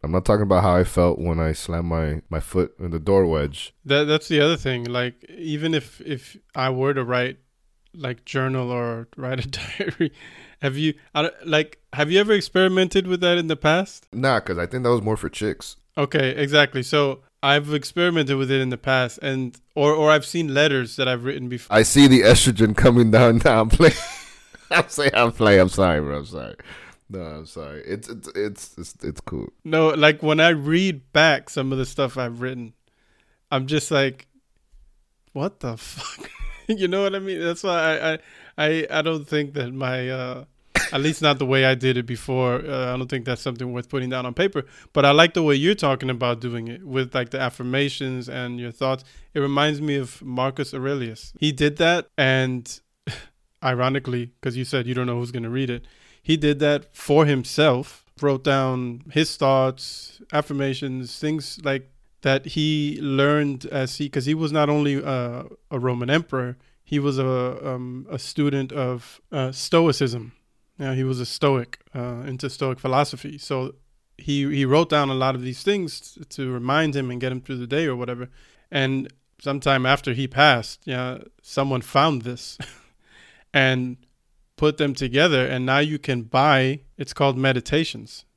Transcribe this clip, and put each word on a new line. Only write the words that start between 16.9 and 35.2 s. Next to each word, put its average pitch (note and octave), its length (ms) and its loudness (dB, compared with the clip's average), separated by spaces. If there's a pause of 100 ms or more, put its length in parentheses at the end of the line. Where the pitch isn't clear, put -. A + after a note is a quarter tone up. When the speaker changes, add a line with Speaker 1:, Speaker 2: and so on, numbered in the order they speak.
Speaker 2:
I've D3 320 2
experimented D3+ 640 0
with C3+ 120 -2
it C3+ 120 2
in B2+ 80 -2
the B2 80 -6
past, C3 420 0
and, C3 340 -6 (200)
or, D3 180 4
or D#3 180 4
I've D3+ 140 6
seen D#3+ 300 -4
letters C#3 420 2
that C3 120 -2
I've B2 160 -4
written C3 260 -6
before. A#2+ 260 0
Speaker 1:
I A2 60 8
see C#3+ 240 8
the B2+ 160 10
estrogen G#2+ 520 8
coming A#2+ 360 8
down A#2 320 8
<laughs> - 20 -2
now. A2+ 160 6
I'm A2 80 2
playing. - 260 8 (380)
<laughs> - 380 -18
I'm - 180 2
saying, C#3+ 260 0
I'm A#2 180 4
playing. G2+ 280 8
I'm F#2 80 6
sorry, F2+ 320 2
bro. C#2+ 200 -4
I'm C#2+ 60 -14
sorry. C2+ 280 -12 (580)
No, G2 100 -10
I'm D#2 240 -14
sorry. D2+ 400 -16
It's, A2 220 -10
it's, A2+ 280 -16
it's, G2+ 420 -8
it's, E2+ 240 -14
it's - 200 -10
cool. - 260 -10 (160)
Speaker 2:
No, D#3+ 240 2
like, D3+ 340 2
when D3+ 160 0
I E3 120 6
read D#3+ 600 -2
back D3+ 380 2
some C3+ 220 -4
of C3 60 -4
the C3 60 -2
stuff C3 320 -4
I've A#2+ 240 -6
written, B2 320 -10 (800)
I'm C3 160 -2
just D3 240 -2
like, C3+ 380 -2 (1040)